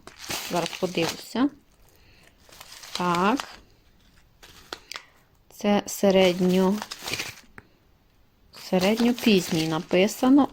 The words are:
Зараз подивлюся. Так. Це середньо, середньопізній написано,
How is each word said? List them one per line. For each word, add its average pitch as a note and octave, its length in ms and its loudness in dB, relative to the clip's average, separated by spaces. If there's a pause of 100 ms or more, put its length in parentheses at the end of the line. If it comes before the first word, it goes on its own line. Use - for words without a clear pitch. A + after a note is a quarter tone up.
(500)
Зараз E3+ 180 -4 (120)
подивлюся. F3+ 680 -2 (1500)
Так. F3+ 500 0 (2000)
Це G3+ 360 0
середньо, F#3 880 2 (2000)
середньопізній G3 1000 2
написано, G#3+ 840 2